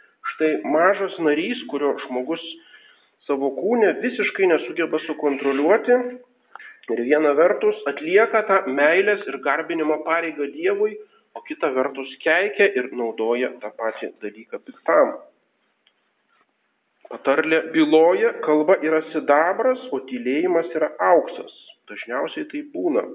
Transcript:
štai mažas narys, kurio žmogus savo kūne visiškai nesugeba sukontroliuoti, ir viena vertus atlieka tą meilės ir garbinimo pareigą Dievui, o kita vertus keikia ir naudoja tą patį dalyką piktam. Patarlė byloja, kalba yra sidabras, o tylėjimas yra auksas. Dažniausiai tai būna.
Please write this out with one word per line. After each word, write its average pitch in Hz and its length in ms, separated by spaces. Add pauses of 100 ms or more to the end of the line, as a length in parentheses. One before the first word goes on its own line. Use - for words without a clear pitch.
(240)
štai 156 280 (100)
mažas 180 540
narys, 170 480
kurio 143 340
žmogus 131 460 (840)
savo 139 220
kūne 190 440
visiškai 226 520
nesugeba 156 540
sukontroliuoti, 147 960 (840)
ir 117 200
viena 147 320
vertus 202 480
atlieka 196 600
tą 196 220
meilės 165 580
ir 135 160
garbinimo 151 600
pareigą 160 460
Dievui, 202 480 (360)
o - 120
kita 156 300
vertus 131 440
keikia 196 540
ir 127 220
naudoja 117 600
tą 107 220
patį 110 400
dalyką 104 480
piktam. - 540 (1900)
Patarlė 156 640
byloja, 165 720
kalba 151 420
yra 156 260
sidabras, 175 800
o 135 160
tylėjimas 143 720
yra - 300
auksas. - 640 (180)
Dažniausiai 143 640
tai 147 180
būna. 165 380 (120)